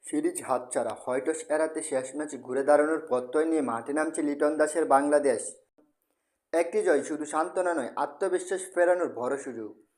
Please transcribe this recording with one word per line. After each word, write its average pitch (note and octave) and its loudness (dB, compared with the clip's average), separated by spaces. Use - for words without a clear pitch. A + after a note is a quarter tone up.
সিরিজ D#3+ -2
হাতছাড়া, B2 -2
হোয়াইট C3+ -4
হাউস D#3 -2
এড়াতে D#3 0
শেষ C3 -2
ম্যাচে D3+ -8
ঘুরে B2+ -4
দাঁড়ানোর D3 6
প্রত্যয় B2+ 0
নিয়ে D#3 2
মাঠে A#2 -4
নামছে D#3 -2
লিটন D3 0
দাসের D3+ 2
বাংলাদেশ। C#3 4
একটি E3+ 0
জয় G3+ 4
শুধু D3+ -6
সান্ত্বনা F3 -2
নয়, C3 -4
আত্মবিশ্বাস F3+ -4
ফেরানোর F3 2
বড় B2 -2
সুযোগ। A2+ -10